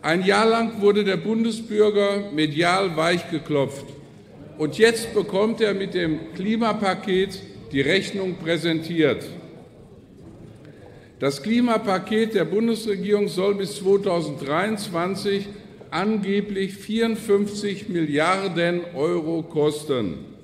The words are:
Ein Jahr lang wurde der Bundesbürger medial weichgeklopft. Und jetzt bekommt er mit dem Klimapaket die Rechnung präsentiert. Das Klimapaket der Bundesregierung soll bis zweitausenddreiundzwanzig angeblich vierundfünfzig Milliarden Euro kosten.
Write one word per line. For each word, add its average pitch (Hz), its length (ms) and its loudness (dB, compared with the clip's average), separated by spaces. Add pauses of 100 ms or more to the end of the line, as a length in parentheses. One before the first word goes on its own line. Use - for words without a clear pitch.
Ein 170 240 0
Jahr 202 240 4
lang 226 320 0
wurde 202 240 4
der 190 140 0
Bundesbürger 208 1160 2
medial 165 600 2
weichgeklopft. 156 880 -2 (720)
Und 151 180 -4
jetzt 220 380 4
bekommt 208 480 0
er 208 100 2
mit 190 220 -4
dem 165 240 0 (160)
Klimapaket 196 1040 0 (320)
die 139 80 0
Rechnung 185 540 0
präsentiert. 160 880 0 (1900)
Das 143 240 -2
Klimapaket 220 920 2
der 180 100 4
Bundesregierung 202 840 0
soll 185 260 0
bis 196 220 -6
zweitausenddreiundzwanzig 185 1700 0 (420)
angeblich 196 840 0
vierundfünfzig 208 1120 0
Milliarden 175 920 0 (120)
Euro 165 480 0
kosten. 139 840 -2 (180)